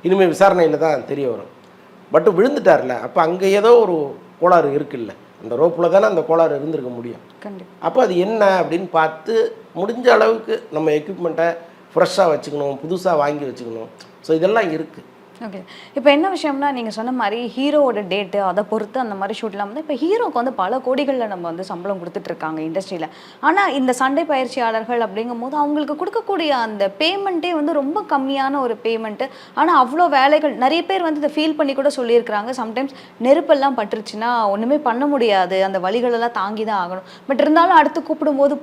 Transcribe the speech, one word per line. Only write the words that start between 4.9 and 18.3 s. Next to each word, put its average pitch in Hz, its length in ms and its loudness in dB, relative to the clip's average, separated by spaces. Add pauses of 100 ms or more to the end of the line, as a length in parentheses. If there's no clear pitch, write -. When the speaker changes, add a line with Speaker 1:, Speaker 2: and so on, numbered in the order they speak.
Speaker 1:
அந்த 113 120 -6
ரோப்ல 165 340 2
தானே 196 160 6
அந்த 190 160 2
கோளாறு 160 340 2
இருந்திருக்க 143 360 -6
முடியும். 120 280 -12 (200)
Speaker 2:
கண்டிப்பா. 190 480 -12
Speaker 1:
அப்ப 247 160 4
அது 185 140 2
என்ன 196 440 4
அப்படின்னு 170 280 -4
பார்த்து, 208 640 0 (200)
முடிஞ்ச 226 320 -2
அளவுக்கு 220 640 2
நம்ம 156 200 0
எக்யூப்மெண்ட்டை 170 640 -2 (400)
ஃப்ரெஷ்ஷா 180 340 4
வச்சுக்கணும், 143 480 -4 (100)
புதுசா 180 280 0
வாங்கி 147 300 0
வச்சுக்கணும். 117 420 -10 (340)
So, 160 140 0
இதெல்லாம் 190 360 0
இருக்கு. 156 320 -8 (400)
Speaker 2:
ஓகே. 190 200 -12 (300)
இப்ப 277 180 4
என்ன 311 180 2
விஷயம்னா, 285 420 -2
நீங்க 240 180 -6
சொன்ன 220 220 -6
மாதிரி 233 460 -4
ஹீரோவோட 269 520 2
டேட்டு, 196 280 -4